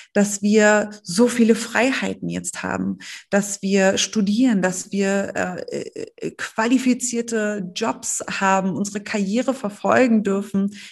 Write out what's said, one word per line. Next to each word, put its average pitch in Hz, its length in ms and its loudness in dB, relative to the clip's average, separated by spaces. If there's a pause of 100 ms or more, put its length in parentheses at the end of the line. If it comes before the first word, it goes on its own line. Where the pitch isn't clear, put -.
(140)
dass 202 280 2
wir 208 480 4 (140)
so 202 240 2
viele 226 260 4
Freiheiten 208 760 -2
jetzt 175 360 -6
haben, 185 340 -2 (320)
dass 202 320 -2
wir 196 380 2
studieren, 214 640 2
dass 185 280 -4
wir, 196 440 0
äh, - 480 -6 (340)
äh, - 140 -8
qualifizierte 233 1400 -2
Jobs - 560 -6
haben, 190 440 2
unsere 202 260 -4
Karriere 220 520 -2
verfolgen 220 720 2
dürfen. 196 520 -2 (160)